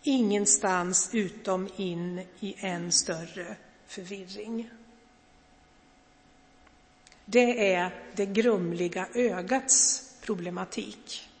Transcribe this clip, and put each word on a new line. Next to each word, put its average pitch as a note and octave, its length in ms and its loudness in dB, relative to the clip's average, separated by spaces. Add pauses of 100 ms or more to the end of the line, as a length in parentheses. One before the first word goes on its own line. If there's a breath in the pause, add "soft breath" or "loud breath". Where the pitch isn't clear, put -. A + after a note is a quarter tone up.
Ingenstans G3+ 1080 2
utom F#3+ 600 -2
in F3+ 460 -4 (180)
i F#3+ 200 -8
än F3 320 -4
större E3+ 640 -2 (320)
förvirring." G3+ 800 -10 (2500)
Det A#3 480 4
är F3+ 300 -2 (120)
det G3+ 100 0
grumliga F#3 880 2
ögats A#3 920 2 (140)
problematik. F3+ 1080 -6 (100)